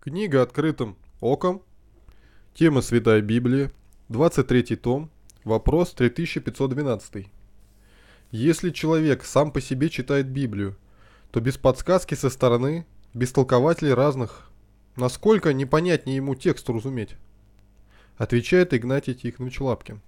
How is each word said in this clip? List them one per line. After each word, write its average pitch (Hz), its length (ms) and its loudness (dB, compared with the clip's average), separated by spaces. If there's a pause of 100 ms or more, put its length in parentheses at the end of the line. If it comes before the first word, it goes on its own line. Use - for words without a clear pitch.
Книга 160 380 0
«Открытым 127 560 -2 (240)
оком». 180 400 0 (920)
Тема 156 260 4
«Святая 113 400 4
Библия». 123 500 0 (380)
Двадцать 139 380 2
третий 123 300 2
том. 143 340 -4 (340)
Вопрос 139 460 0
три - 180 2
тысячи 160 320 -4
пятьсот 131 300 -4
двенадцатый. 120 600 -6 (1000)
Если 156 400 0
человек 156 540 0
сам 143 280 0
по 139 80 -4
себе 135 300 -4
читает 139 360 -2
Библию, 107 480 -6 (560)
то 120 120 -2
без 131 160 -2
подсказки 170 560 0
со 135 160 -2
стороны, 127 560 0 (260)
без 117 200 -2
толкователей 139 600 2
разных, 131 580 -2 (460)
насколько 160 560 2
непонятнее 139 640 0
ему 139 180 -4
текст - 360 -2
уразуметь? 117 460 -6 (1000)
Отвечает 175 560 2
Игнатий 131 400 -2
Тихонович 127 480 -8
Лапкин. 117 480 -6